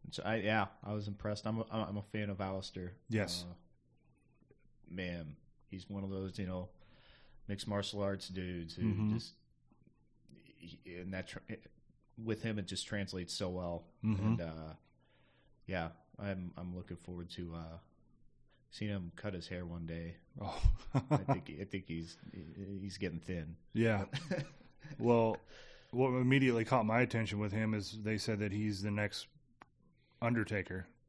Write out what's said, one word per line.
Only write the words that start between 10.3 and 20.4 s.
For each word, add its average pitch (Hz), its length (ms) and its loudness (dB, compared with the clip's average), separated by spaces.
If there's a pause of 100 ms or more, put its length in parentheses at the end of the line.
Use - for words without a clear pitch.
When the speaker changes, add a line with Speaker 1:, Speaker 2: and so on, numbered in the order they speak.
Speaker 1:
he, 85 220 -14 (180)
and 92 160 -6
that 92 140 -4
tr-, - 120 -10 (840)
with 110 180 0
him, 110 180 -2
it 87 80 -4
just - 200 -4
translates 95 460 -4
so 92 160 -2
well. 87 360 -2 (180)
Speaker 2:
Mm-hmm. 104 220 2
Speaker 1:
And, - 160 4
uh, 80 320 -8 (920)
yeah, 85 220 0 (300)
I'm, 92 380 -4
I'm 90 180 -6
looking 87 220 -8
forward 87 340 -8
to, 85 240 -8
uh, 82 220 -8 (960)
seeing 107 200 -2
him 90 240 -2
cut 104 200 -4
his 85 120 -6
hair 90 180 -4
one 85 200 -4
day. 82 300 -6 (260)